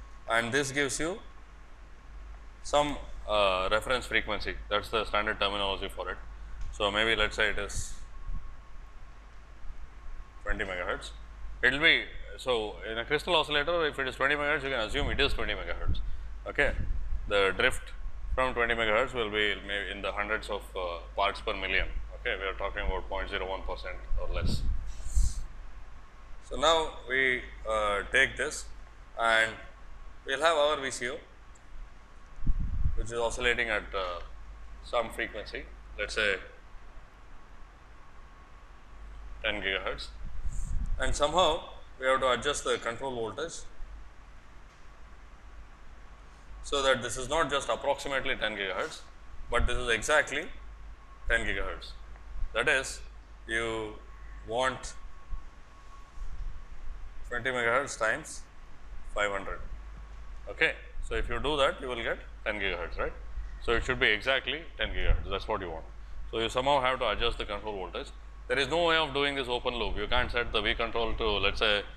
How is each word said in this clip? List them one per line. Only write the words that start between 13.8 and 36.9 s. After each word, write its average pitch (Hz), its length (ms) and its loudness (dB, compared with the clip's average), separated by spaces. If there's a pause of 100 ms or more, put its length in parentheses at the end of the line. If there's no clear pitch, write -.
if 135 120 -4
it 135 100 0
is 120 60 -6
twenty 135 200 4
megahertz, 147 280 2
you 139 60 0
can 127 120 0
assume 127 300 2
it 110 160 4
is - 60 6
twenty 104 200 2
megahertz. 85 460 2 (460)
Okay. 120 280 2 (560)
The 98 280 6
drift - 360 2 (420)
from 131 180 2
twenty 117 280 4
megahertz 117 320 4
will 113 160 2
be 107 160 4 (220)
maybe 98 240 -2
in 101 100 -6
the 98 100 -2
hundreds 104 380 -2
of, 101 140 -2 (120)
uh, 87 240 -2 (160)
parts 98 240 2
per 110 140 -2
million. 95 340 2 (320)
Okay, 117 220 -2
we 95 80 -2
are 92 160 -6
talking 101 200 -2
about 95 220 0
point 95 220 -4
zero 95 200 -2
one 95 120 -4
percent 92 340 -6 (260)
or - 120 0
less. - 280 2 (1900)
So - 80 -6
now 156 340 6 (160)
we, 127 340 4 (280)
uh, 104 320 4 (100)
take 127 240 6
this 139 300 -2 (540)
and 113 320 6 (760)
we 135 100 -2
will 139 80 -2
have 165 140 6
our 147 240 6
V 131 100 -2
C 123 180 -4
O, 151 80 -6 (1800)
which 110 160 0
is 117 140 -2
oscillating 120 440 2
at, 104 140 2 (120)
uh, 90 260 -2 (600)
some 113 340 0
frequency, 110 460 -4 (340)
let 104 100 -2
us - 80 -4
say 104 200 4 (3000)